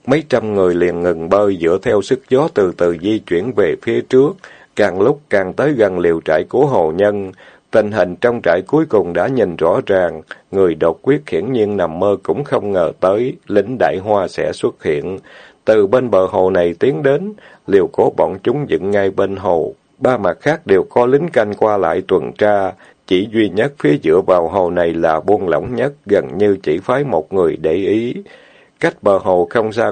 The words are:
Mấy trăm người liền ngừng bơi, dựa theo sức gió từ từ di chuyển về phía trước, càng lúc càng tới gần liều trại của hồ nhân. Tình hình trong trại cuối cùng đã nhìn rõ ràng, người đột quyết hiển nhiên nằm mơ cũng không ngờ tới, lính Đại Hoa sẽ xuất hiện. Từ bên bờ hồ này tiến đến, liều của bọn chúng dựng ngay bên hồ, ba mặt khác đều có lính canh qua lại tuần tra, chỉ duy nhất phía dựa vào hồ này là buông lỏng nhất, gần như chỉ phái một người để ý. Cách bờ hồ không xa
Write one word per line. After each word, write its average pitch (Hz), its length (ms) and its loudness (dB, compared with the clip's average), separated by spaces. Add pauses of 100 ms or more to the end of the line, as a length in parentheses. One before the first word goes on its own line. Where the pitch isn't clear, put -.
Mấy 151 220 0
trăm 107 260 -2
người 92 200 2
liền 87 260 0
ngừng 82 280 -2
bơi, 101 320 2
dựa 82 200 2
theo 110 200 0
sức - 280 -4
gió 139 240 2
từ 92 240 0
từ 87 240 0
di 104 180 -2
chuyển 90 320 -4
về 92 300 0
phía 117 200 -2
trước, 131 300 2 (440)
càng 95 260 0
lúc 147 280 2
càng 95 240 0
tới 139 180 0
gần 101 280 0
liều 82 260 0
trại 78 240 0
của 131 160 2
hồ 92 300 0
nhân. 101 360 0 (400)
Tình 104 200 2
hình 90 240 0
trong 120 280 -2
trại 90 240 2
cuối 156 180 0
cùng 92 280 0
đã 87 140 0
nhìn 110 280 -2
rõ 90 300 0
ràng, 87 360 0 (300)
người 92 240 2
đột 82 260 0
quyết 151 280 -2
hiển 92 240 -4
nhiên 104 240 0
nằm 85 220 -2
mơ 98 240 0
cũng 107 200 -2
không 104 280 -4
ngờ 87 280 0
tới, 113 360 0 (120)
lính 104 320 -2
Đại 85 180 0
Hoa 101 300 0
sẽ 78 260 -4
xuất - 300 -6
hiện. 82 360 -4 (460)
Từ 107 220 4
bên 123 240 0
bờ 92 140 4
hồ 92 240 2
này 87 300 2
tiến 143 240 0
đến, 165 300 0 (340)
liều 92 200 4
của 113 300 0
bọn 85 260 0
chúng 147 260 -2
dựng 85 220 -2
ngay 98 200 0
bên 95 240 -2
hồ, 92 380 -2 (240)
ba 127 200 0
mặt 90 240 -2
khác 160 260 -2
đều 95 160 4
có 123 220 0
lính 143 240 2
canh 110 240 0
qua 107 240 2
lại 90 300 0
tuần 73 240 0
tra, 101 400 2 (360)
chỉ 95 240 0
duy 107 180 0
nhất 113 300 -2
phía 147 240 2
dựa 80 240 4
vào 87 200 2
hồ 90 220 0
này 85 240 0
là 82 260 0
buông 98 300 0
lỏng 87 260 -2
nhất, 135 180 -2 (120)
gần 80 320 0
như 101 260 2
chỉ 76 140 0
phái 127 260 -2
một 92 300 -4
người 82 280 0
để 80 120 0
ý. 104 400 -2 (640)
Cách 165 240 -4
bờ 104 140 2
hồ 90 320 0
không 110 220 -2
xa 104 200 -2